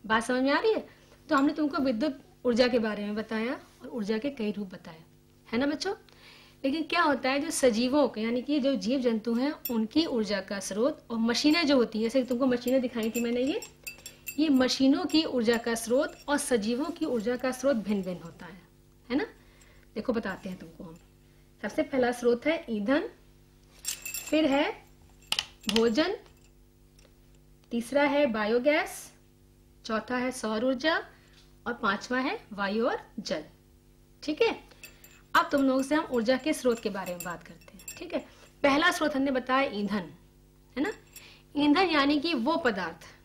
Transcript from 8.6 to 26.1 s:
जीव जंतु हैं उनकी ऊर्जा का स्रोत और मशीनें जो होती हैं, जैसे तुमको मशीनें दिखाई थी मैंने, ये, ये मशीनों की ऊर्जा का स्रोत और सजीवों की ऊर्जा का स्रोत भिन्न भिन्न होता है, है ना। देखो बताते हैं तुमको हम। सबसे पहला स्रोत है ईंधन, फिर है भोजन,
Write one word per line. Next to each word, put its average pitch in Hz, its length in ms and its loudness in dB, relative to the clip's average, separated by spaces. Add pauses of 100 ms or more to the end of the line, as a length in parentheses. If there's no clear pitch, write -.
जीव 226 260 -2
जंतु 233 340 0
हैं 277 180 0 (180)
उनकी 233 360 2
ऊर्जा 208 340 0
का 196 200 -8
स्रोत 233 480 -2
और 233 100 -4
मशीनें 294 480 2
जो 285 80 6
होती 220 240 2
हैं, 226 40 0
जैसे 240 220 0
तुमको 254 220 0
मशीनें 247 340 2
दिखाई 226 280 -2
थी 233 120 -4
मैंने, 240 200 -2
ये, 349 200 -2 (760)
ये 302 160 2
मशीनों 269 540 4
की 311 200 4
ऊर्जा 233 340 2
का 233 160 -2
स्रोत 254 420 0 (100)
और 285 120 2
सजीवों 247 500 0
की 311 180 -6
ऊर्जा 247 300 -2
का 254 140 -2
स्रोत 262 260 2
भिन्न 196 260 -2
भिन्न 180 180 -8
होता 165 240 -16
है, 170 160 -18 (480)
है 247 80 -2
ना। 427 80 -2 (680)
देखो 220 180 -4
बताते 190 360 -6
हैं 185 100 -12
तुमको 170 240 -18
हम। 165 140 -18 (680)
सबसे 220 200 -4
पहला 254 300 0
स्रोत 240 340 0
है 330 220 0
ईंधन, 254 400 0 (1160)
फिर 311 220 2
है 294 220 2 (1000)
भोजन, 233 460 2 (1600)